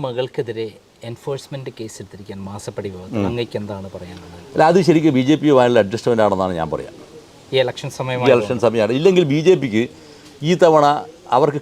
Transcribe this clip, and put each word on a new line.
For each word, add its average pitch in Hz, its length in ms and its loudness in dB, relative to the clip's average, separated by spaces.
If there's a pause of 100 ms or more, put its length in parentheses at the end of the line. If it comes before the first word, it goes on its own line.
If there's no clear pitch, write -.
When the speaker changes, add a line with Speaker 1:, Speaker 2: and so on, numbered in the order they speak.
Speaker 1:
മകൾക്കെതിരെ 120 600 -6 (420)
എൻഫോഴ്സ്മെന്റ് 131 680 -12
കേസ് 110 240 -14
എടുത്തിരിക്കുകയാണ് 98 460 -16
മാസപ്പടി 104 460 -12
വിവാദത്തിൽ. 98 260 -8
Speaker 2:
ഉം. 98 80 0
Speaker 1:
അങ്ങേക്ക് 120 320 -6
എന്താണ് 101 340 -12
പറയാനുള്ളത്? 90 460 -18 (140)
Speaker 2:
അല്ല, 143 180 4
അത് 185 60 4 (100)
ശരിക്കും 156 300 4
ബി 131 100 2
ജെ 151 140 4
പി 151 80 2 (120)
ആയുള്ള 120 220 4
അഡ്ജസ്റ്റ്മെന്റ് 110 420 0
ആണെന്നാണ് 95 340 0
ഞാൻ 80 140 -4
പറയാം. - 200 -8 (580)
Speaker 1:
ഈ 131 120 0
ഇലക്ഷൻ 127 280 -8
Speaker 2:
ഈ - 60 -18
Speaker 1:
സമയമായി 127 360 0
Speaker 2:
ഇലക്ഷൻ 120 300 0
സമയമാണ്. 113 360 0
ഇല്ലെങ്കിൽ 180 340 4
ബി 156 120 0
ജെ 185 160 6
പിക്ക് 117 220 0 (640)
ഈ 180 140 2
തവണ 156 240 6 (500)
അവർക്ക് 147 260 0